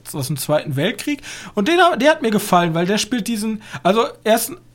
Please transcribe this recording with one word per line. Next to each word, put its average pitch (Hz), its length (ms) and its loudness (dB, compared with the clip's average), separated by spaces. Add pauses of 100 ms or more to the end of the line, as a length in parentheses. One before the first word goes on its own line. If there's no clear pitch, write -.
(140)
aus 143 140 -6
dem 147 100 -4
Zweiten 151 380 -2
Weltkrieg. 240 460 -2 (340)
Und 202 120 0
den, 339 120 4 (200)
der 294 120 6
hat 320 100 -2
mir 226 100 0
gefallen, 175 440 2
weil 170 100 0
der 208 140 0
spielt 240 280 -4
diesen, 220 360 -4 (200)
also 214 200 4 (200)
erst, 220 300 2 (220)